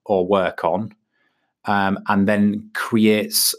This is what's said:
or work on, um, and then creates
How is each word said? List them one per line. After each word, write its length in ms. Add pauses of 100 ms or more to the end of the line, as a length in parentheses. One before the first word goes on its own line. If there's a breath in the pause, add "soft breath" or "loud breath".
or 200
work 380
on, 320 (720)
um, 320 (100)
and 200
then 480
creates 840